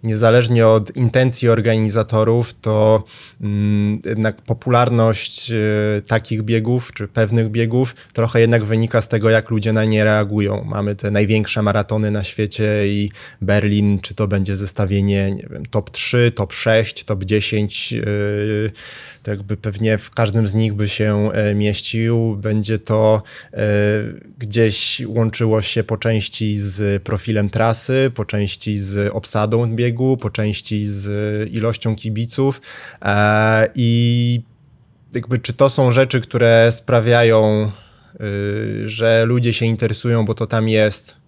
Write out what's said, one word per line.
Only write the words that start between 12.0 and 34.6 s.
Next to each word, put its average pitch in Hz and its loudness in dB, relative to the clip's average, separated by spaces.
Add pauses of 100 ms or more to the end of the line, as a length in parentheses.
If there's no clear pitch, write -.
na 104 -4
świecie 107 -2
i 101 -2 (300)
Berlin, 101 2
czy - -12
to 104 -2
będzie 98 -2
zestawienie, 98 0
nie - -10
wiem, - -12
top - -4
trzy, 120 0
top 98 -4
sześć, 110 0
top 98 -6
dziesięć, 104 -2
e, 113 -4 (1200)
to - -8
jakby 101 -6
pewnie 107 -2
w - -10
każdym 110 0
z 98 -4
nich 110 0
by 104 -2
się, 107 0
e, 104 0
mieścił. 113 0
Będzie 107 -2
to, 110 2 (300)
e, - -14 (800)
gdzieś 110 0
łączyło 110 0
się 110 -2
po 110 -4
części 107 -2
z 101 -2
profilem 104 -2
trasy, 117 0
po 113 -6
części 104 -4
z 101 -2
obsadą 113 -2
biegu, 123 0
po 110 -6
części 107 -4
z 101 -8 (440)
ilością 113 -2
kibiców. 117 -4 (420)
E, 107 4
i 120 2 (760)